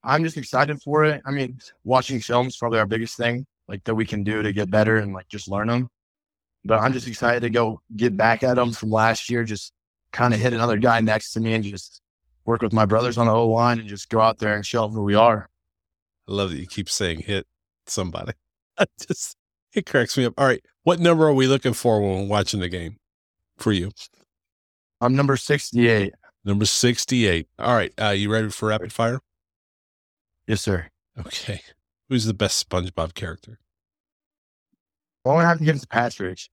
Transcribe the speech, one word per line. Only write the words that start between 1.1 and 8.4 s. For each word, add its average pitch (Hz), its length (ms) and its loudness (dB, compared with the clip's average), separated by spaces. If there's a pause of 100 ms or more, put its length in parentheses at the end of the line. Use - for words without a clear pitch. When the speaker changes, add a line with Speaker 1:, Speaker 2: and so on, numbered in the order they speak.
Speaker 1:
I 135 60 -8
mean, 131 280 -4 (260)
watching 127 360 0
film 123 280 0
is - 80 -12
probably 117 220 0
our 107 80 2
biggest 113 300 -4
thing, 120 300 -2 (220)
like, 95 160 -12
that 113 100 -2
we 110 100 0
can 104 200 -4
do 107 180 -2
to 107 100 0
get 98 180 -2
better 107 260 4
and, 104 160 -2
like, 92 160 -14
just 104 200 -14
learn 104 220 -2
'em. 123 180 0 (760)
But 110 160 2
I'm 127 120 2
just 123 140 -6
excited 120 340 0
to 117 100 -2
go 113 300 0 (140)
get 113 220 0
back 110 260 2